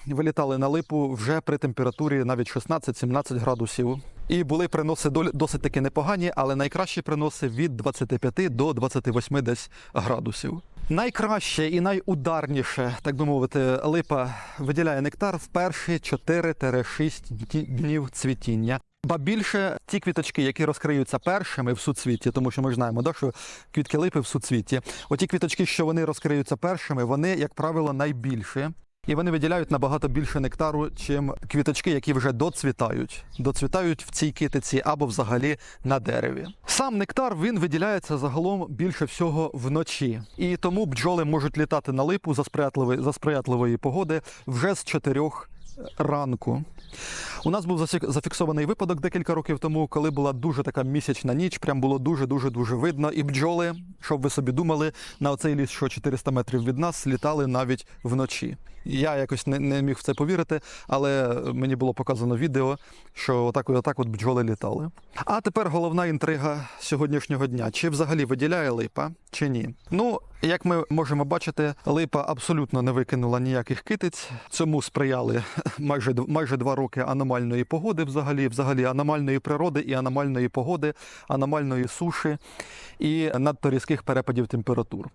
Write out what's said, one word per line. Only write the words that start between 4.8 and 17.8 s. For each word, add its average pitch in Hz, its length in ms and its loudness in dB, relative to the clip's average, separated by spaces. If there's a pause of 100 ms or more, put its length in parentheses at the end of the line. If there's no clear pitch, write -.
доль-, 160 240 2
досить 147 280 0
таки 143 200 0
непогані, 170 540 0
але 135 200 2
найкращі 151 460 0
приноси 151 460 -2
від 127 300 -2
двадцяти 123 400 -2
п'яти 160 320 0
до 139 240 2
двадцяти 123 380 0
восьми 131 300 0
десь 120 280 -2 (240)
градусів. 117 680 -2 (280)
Найкраще 208 760 0
і 170 140 2
найударніше, 147 1200 0
так 143 140 0
би 151 100 0
мовити, 131 580 2
липа 147 520 0 (240)
виділяє 147 420 2
нектар 175 360 0
в - 100 -10
перші 170 520 0
чотири-шість 151 1300 0
дні-, 117 300 -2
днів 147 480 0